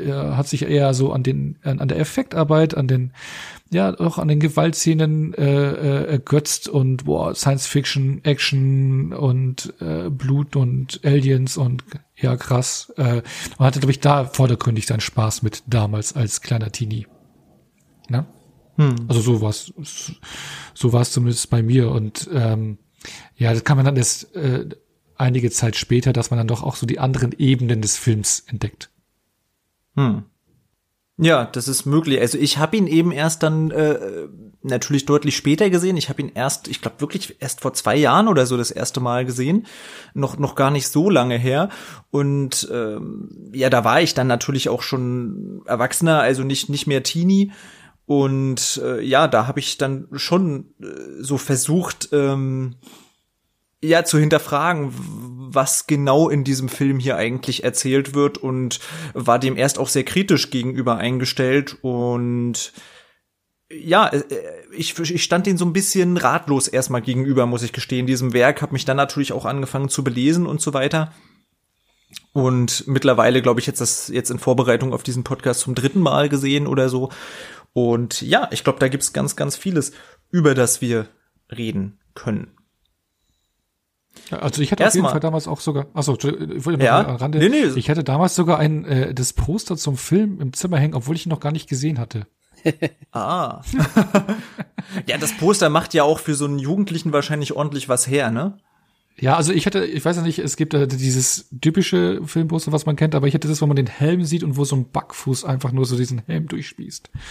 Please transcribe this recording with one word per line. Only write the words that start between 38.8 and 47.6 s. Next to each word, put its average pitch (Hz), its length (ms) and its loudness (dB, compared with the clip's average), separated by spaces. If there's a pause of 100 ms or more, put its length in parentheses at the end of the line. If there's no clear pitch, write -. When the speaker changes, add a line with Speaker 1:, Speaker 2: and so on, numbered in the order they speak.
Speaker 2:
Mal 123 240 -2
gesehen. 131 420 -2 (460)
Noch, 139 260 -4
noch 143 180 -2
gar 135 140 4
nicht 143 180 0
so 165 200 2
lange 127 300 2
her. 139 320 0 (400)
Und, 139 600 -2
ähm, 107 840 -8
ja, 131 160 2
da 120 140 4
war 127 180 4
ich 151 100 2
dann 127 140 0
natürlich 127 420 0
auch - 140 -2
schon 117 840 -6
Erwachsener, 147 560 2
also 131 220 2
nicht, 135 260 -4
nicht 143 180 -4
mehr 135 160 0
Teenie. 196 500 2 (520)